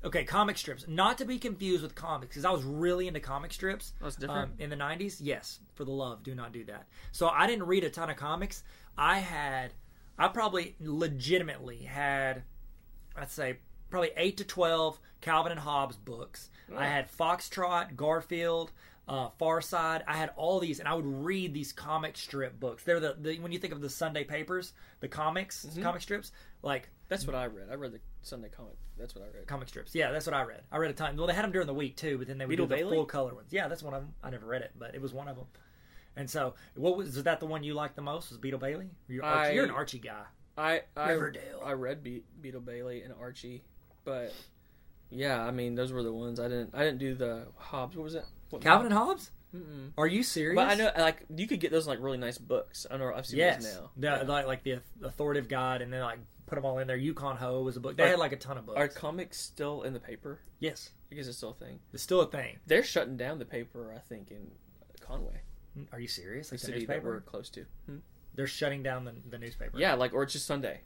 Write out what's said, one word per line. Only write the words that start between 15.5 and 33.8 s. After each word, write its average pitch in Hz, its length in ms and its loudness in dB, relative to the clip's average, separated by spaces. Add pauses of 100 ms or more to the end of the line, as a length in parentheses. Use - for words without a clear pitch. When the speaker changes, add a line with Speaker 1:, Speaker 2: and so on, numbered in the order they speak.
Speaker 1:
and 165 100 -2
Hobbes 139 360 2
books. - 520 -12 (220)
I - 20 -12
Speaker 2:
Oh. 254 60 -4 (100)
Speaker 1:
had 143 220 0
Foxtrot, 175 840 2
Garfield, 165 760 2 (360)
uh, 135 300 0
Far 160 240 4
Side. 160 460 2
I 151 80 2
had 156 220 0
all 180 220 4
these, 165 200 0
and 156 80 -2
I 151 60 2
would 165 120 0
read 160 480 0
these 143 200 -4
comic 156 420 -2
strip 127 440 -6
books. 120 240 -4
They're 170 160 4
the, 147 200 0
the, 156 200 -4
when 170 120 -6
you 170 80 -4
think 170 140 -6
of 147 80 -8
the 143 80 -4
Sunday 151 340 -2
papers, 165 500 -4 (280)
the 139 80 -6
comics, 156 560 -2
Speaker 2:
Mm-hmm. 160 180 -6
Speaker 1:
comic 175 180 0
strips, - 300 -4 (320)
like 139 260 -2 (200)
Speaker 2:
That's 135 180 -2
what 131 80 -2
I 127 120 0
read. 98 220 -10
I 127 60 -8
read 139 160 -8
the 117 80 -14 (220)
Sunday 117 280 -12
comic. 107 260 -14 (220)
That's 113 160 -10
what 95 120 -14
I - 100 -12
read. 98 120 -12
Speaker 1:
Comic 135 200 -6
strips. - 260 -12
Yeah, 147 180 2
that's 147 160 -2
what 156 60 -2
I 135 100 2
read. 113 180 -8 (100)
I 143 60 -2
read 160 140 2
a - 20 -4
ton. 143 240 -2
Well, 165 100 0
they 170 60 4
had 196 100 2
'em 208 80 0
during 180 160 2
the 139 60 -2
week, 139 240 -2
too, 151 200 0
but 123 100 -4
then 135 100 -6
they 135 80 -4
would 127 60 0
Speaker 2:
Beetle 170 160 4
Speaker 1:
do - 20 0
the 131 80 2
Speaker 2:
Bailey? 170 200 2
Speaker 1:
full 156 80 4
color 131 300 -2
ones. - 160 -16
Yeah, 180 160 0
that's 160 160 -6